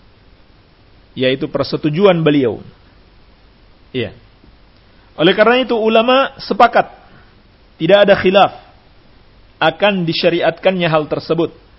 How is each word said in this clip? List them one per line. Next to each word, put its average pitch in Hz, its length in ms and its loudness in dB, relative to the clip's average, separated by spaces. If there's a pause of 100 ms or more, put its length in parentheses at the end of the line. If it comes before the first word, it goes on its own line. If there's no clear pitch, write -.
(1160)
Yaitu 131 320 -2
persetujuan 160 720 0
beliau. 147 400 0 (1300)
Iya. 110 240 -8 (1000)
Oleh 170 180 2
karena 233 300 2
itu 240 100 -4
ulama 226 640 0
sepakat. - 540 0 (840)
Tidak 170 220 2 (100)
ada 196 80 4
khilaf 185 500 0 (960)
akan 185 440 -2
disyariatkannya 170 840 -2
hal 156 200 -2
tersebut. 160 480 -4 (240)